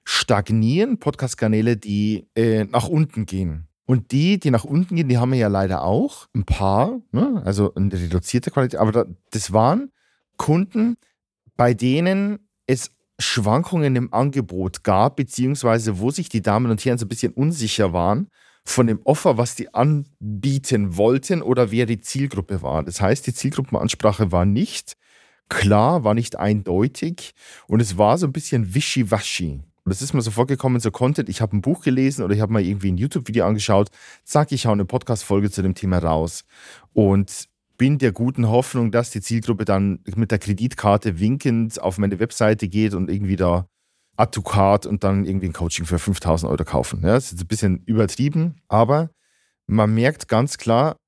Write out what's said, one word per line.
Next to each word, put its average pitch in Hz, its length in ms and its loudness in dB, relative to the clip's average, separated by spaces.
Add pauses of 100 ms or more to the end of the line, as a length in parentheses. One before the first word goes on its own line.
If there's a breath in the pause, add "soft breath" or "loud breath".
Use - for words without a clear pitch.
stagnieren, 117 920 0
Podcast-Kanäle, 113 800 0
die, 104 580 -2
äh, 110 300 2
nach 113 240 -2
unten 151 380 -2
gehen. 82 420 -6 (160)
Und 127 280 -2
die, 175 280 2
die 147 100 0
nach 117 140 2
unten 170 320 -2
gehen, 156 140 0
die 123 80 4
haben 123 140 2
wir 131 60 2
ja 110 100 2
leider 95 340 0
auch. 123 520 -2
Ein 101 100 -2
paar, 120 640 0
ne? 208 340 0
Also 98 300 0
eine 98 180 0
reduzierte 90 580 -2
Qualität. 127 300 -2
Aber 107 120 4
da, 113 120 2 (260)
das 104 220 -6
waren 147 380 2 (480)
Kunden, 208 580 0 (600)
bei 123 180 4
denen 185 720 0 (180)
es 127 240 -2 (280)
Schwankungen 135 760 0
im 123 200 -2
Angebot 107 680 -2
gab, 104 340 2
beziehungsweise 120 800 0
wo 113 120 0
sich 165 200 -8
die 113 100 -2
Damen 113 300 2
und 107 140 -2
Herren 123 140 2
so 117 60 -4
ein 98 40 -8
bisschen 113 260 -4
unsicher 120 580 0
waren 98 360 0 (360 soft breath)
von - 220 2
dem 110 180 0
Offer, 147 320 2
was 120 180 -2
die - 200 -12
anbieten 127 1200 -2
wollten 131 460 2
oder 123 280 2
wer 117 140 2
die 113 160 -2
Zielgruppe 101 640 -4
war. 73 200 -2
Das 87 180 -8
heißt, 104 260 2
die 123 80 -2
Zielgruppenansprache - 960 0
war 90 140 4
nicht 110 480 -2 (540 soft breath)
klar, 110 540 2
war 107 120 2
nicht 117 220 -2
eindeutig 107 1000 -2 (340 loud breath)
und 110 120 2
es 95 180 -2
war 107 180 6
so 180 100 -2
ein 135 60 -2
bisschen 113 420 -4
wischiwaschi. 98 880 -2 (220)
Und 90 60 -2
das 95 100 -2
ist 135 140 -4
mir 131 80 2
so 110 80 -2
vorgekommen, 127 500 0
so 110 100 -2
Content, 127 380 -2
ich - 120 -8
hab 107 120 -2
ein 104 80 0
Buch - 240 -4
gelesen 131 400 0
oder 98 100 0
ich 104 60 0
hab 107 100 0
mal 110 120 2
irgendwie 95 280 -2
ein 90 60 0
YouTube-Video 117 480 -2
angeschaut, 104 460 2 (340 loud breath)
zack, 151 260 0
ich 127 160 -2
hau 113 60 4
eine 101 140 0
Podcast-Folge 104 640 -2
zu - 120 -6
dem 95 120 0
Thema 92 240 0
raus 80 460 -2 (480 loud breath)
und 98 560 2 (300)
bin 135 200 2
der 127 140 2
guten 120 360 0
Hoffnung, 117 440 2
dass 117 180 0
die 107 100 -6
Zielgruppe 110 440 -2
dann 98 340 2 (160)
mit 107 160 -2
der 107 80 2
Kreditkarte 104 800 0
winkend 113 640 0
auf 92 160 -2
meine 98 220 0
Webseite 107 480 0
geht 104 260 0
und 92 160 -4
irgendwie 98 240 -2
da 90 320 0 (500)
Add 107 160 2
to 104 100 -4
Cart 101 440 2
und 101 160 -4
dann 98 220 2
irgendwie 95 220 -2
ein 85 60 -4
Coaching 82 320 -6
für 82 140 -2
fünftausend 82 500 0
Euro 78 160 -2
kaufen. - 380 -4
Ja, 92 120 4
das 131 100 2
ist - 80 -12
jetzt 90 80 -10
ein 87 80 -8
bisschen 101 380 -2
übertrieben, 139 720 0 (120)
aber 139 420 2 (560)
man 107 280 2
merkt 123 340 0
ganz 120 300 0
klar, 123 360 2 (140)